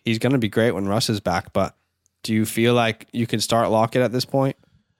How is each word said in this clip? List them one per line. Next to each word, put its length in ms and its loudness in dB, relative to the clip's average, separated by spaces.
He's 140 -2
gonna 180 2
be 120 -2
great 220 2
when 160 -2
Russ 220 0
is 100 -2
back, 340 -4
but 220 -2
do 100 -4
you 120 2
feel 280 0
like 380 -2
you 160 -2
can 120 -2
start 300 0
Lockett 320 2
at 100 0
this 140 -4
point? 300 -2